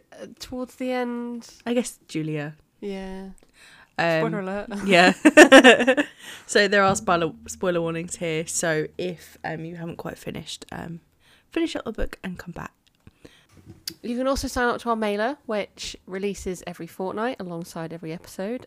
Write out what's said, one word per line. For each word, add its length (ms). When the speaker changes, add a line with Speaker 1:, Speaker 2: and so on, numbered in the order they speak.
Speaker 1:
uh, 140
towards 360
the 180
end. 600
Speaker 2:
I 80
guess 340
Julia. 480
Speaker 1:
Yeah. 520
Speaker 2:
Um, 240
Speaker 1:
Spoiler 80
alert. 380
<laughs> 80
Speaker 2:
yeah. 1160
<laughs> 0
So 240
there 140
are 120
spoiler, 380
spoiler 340
warnings 340
here. 320
So 400
if, 460
um, 220
you 100
haven't 220
quite 200
finished, 540
um, 300
finish 240
up 80
the 80
book 320
and 160
come 140
back. 180
Speaker 1:
You 160
can 100
also 200
sign 220
up 120
to 100
our 40
mailer, 500
which 600
releases 600
every 220
fortnight 540
alongside 500
every 220
episode, 540